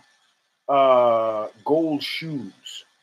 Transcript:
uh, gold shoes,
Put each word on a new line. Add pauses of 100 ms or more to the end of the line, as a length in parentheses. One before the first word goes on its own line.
(680)
uh, (180)
gold
shoes, (180)